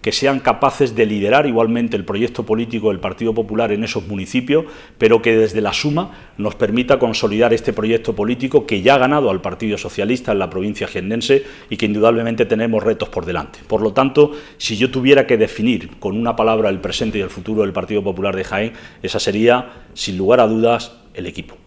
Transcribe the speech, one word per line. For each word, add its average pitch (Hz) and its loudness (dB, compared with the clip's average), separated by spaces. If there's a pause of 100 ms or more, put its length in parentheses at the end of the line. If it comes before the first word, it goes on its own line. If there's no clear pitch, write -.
que 107 -4
sean 135 0
capaces 131 0
de 113 2
liderar 107 2
igualmente 117 0
el 95 -4
proyecto 110 -4
político 113 -2
del 92 -2
Partido 107 -4
Popular 107 -2
en 107 -2
esos 104 -6
municipios, 127 -2 (320)
pero 113 6
que 113 4
desde 110 2
la 104 -2
suma 147 -4
nos 101 -4
permita 123 0
consolidar 113 2
este 113 0
proyecto 110 -2
político 123 0
que 101 -2
ya 120 6
ha 139 4
ganado 131 2
al 95 -2
Partido 101 -4
Socialista 110 -2
en 101 0
la 92 -2
provincia 95 -4
jiennense 117 0 (240)
y 107 -6
que - -2
indudablemente 113 2
tenemos 113 0
retos 107 -2
por 85 -6
delante. 85 -6
Por 107 0
lo 107 0
tanto, 135 4 (240)
si 107 -6
yo 127 2
tuviera 131 4
que 123 2
definir 107 -2
con 98 -6
una 117 -2
palabra 110 2
el 95 -4
presente 107 -4
y 98 -2
el 92 -6
futuro 107 -6
del 98 0
Partido 101 -4
Popular 95 -4
de 92 -4
Jaén, 107 -4 (300)
esa 101 -4
sería, 117 0
sin - -8
lugar 101 4
a 113 6
dudas, 113 0 (160)
el 90 -12
equipo. 87 -14 (100)